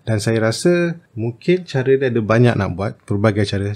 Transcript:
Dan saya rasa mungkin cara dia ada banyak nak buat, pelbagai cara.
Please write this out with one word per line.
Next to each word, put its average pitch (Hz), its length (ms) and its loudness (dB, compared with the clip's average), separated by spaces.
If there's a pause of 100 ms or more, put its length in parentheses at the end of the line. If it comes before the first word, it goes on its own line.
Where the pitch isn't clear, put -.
Dan 107 160 -2
saya 113 160 0
rasa 170 560 0 (240)
mungkin 175 480 -2
cara 135 320 2
dia 135 80 0
ada 117 160 0
banyak 113 320 4
nak 95 240 -2
buat, 104 240 -6
pelbagai 104 400 0
cara. 101 320 -4